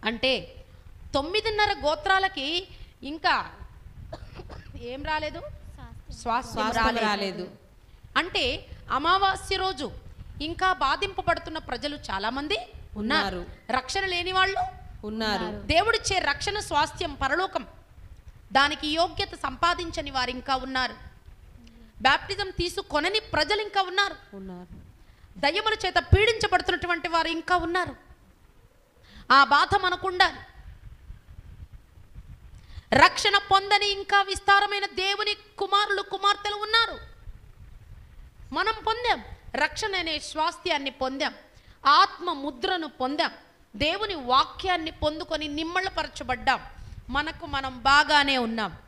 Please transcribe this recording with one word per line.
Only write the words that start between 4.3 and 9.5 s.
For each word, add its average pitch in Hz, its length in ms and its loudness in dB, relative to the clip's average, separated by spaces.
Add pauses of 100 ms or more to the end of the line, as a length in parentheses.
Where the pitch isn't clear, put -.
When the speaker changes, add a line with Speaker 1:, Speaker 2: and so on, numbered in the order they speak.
Speaker 1:
ఏం 247 220 -10
రాలేదు? 311 400 -4 (720)
స్వాస్థ్యం 240 400 -2
Speaker 2:
స్వాస్థ్యం 220 320 2
Speaker 1:
రాలేదు. 226 220 2
Speaker 2:
రాలేదు. 196 440 -2 (680)
Speaker 1:
అంటే 311 500 -2 (240)
అమావాస్య 381 680 2